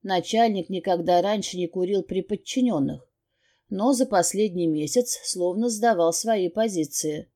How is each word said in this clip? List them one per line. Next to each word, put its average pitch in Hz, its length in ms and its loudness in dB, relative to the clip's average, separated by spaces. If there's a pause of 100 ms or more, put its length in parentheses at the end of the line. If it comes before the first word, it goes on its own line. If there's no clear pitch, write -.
Начальник 196 680 0
никогда 175 520 2
раньше 196 360 -2
не 175 100 -2
курил 185 360 -2
при 185 180 -4
подчинённых, 190 880 -2 (600)
но 214 240 2
за 247 120 2
последний 180 640 0
месяц 156 560 -2
словно 185 460 -2
сдавал 208 440 2
свои 202 360 0
позиции. 165 880 -4